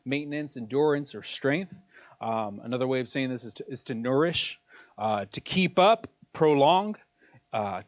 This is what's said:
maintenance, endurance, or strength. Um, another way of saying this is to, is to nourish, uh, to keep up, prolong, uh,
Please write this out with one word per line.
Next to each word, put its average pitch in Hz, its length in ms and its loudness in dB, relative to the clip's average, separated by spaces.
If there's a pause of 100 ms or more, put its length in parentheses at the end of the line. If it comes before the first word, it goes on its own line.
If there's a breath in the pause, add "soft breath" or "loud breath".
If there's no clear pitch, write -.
maintenance, 147 500 -6
endurance, 143 580 0
or 101 80 -12
strength. 151 520 -2 (460 loud breath)
Um, 110 440 -4
another 123 220 -2
way 131 140 0
of 123 80 -6
saying 131 200 -2
this 123 160 -6
is 107 100 -12
to, - 140 -12
is 127 160 -10
to 127 100 -6
nourish, 135 640 0 (380 loud breath)
uh, 104 360 -2
to - 80 -6
keep 185 380 0
up, 214 280 6 (260)
prolong, 160 640 4 (560 soft breath)
uh, 101 360 -4